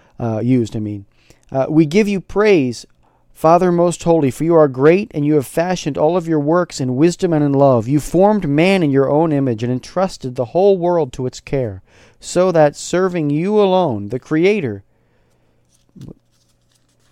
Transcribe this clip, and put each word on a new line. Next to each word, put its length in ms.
uh, 240
used, 340
I 40
mean. 240
Uh, 180
"We 180
give 220
you 120
praise, 640
Father 400
most 320
holy, 260
for 140
you 100
are 140
great, 440
and 140
you 80
have 120
fashioned 520
all 180
of 120
your 120
works 400
in 160
wisdom 360
and 120
in 80
love. 360
You 100
formed 500
man 340
in 80
your 200
own 220
image 300
and 100
entrusted 640
the 120
whole 320
world 360
to 120
its 140
care, 420
so 320
that 240
serving 540
you 300
alone, 480
the 120
Creator, 640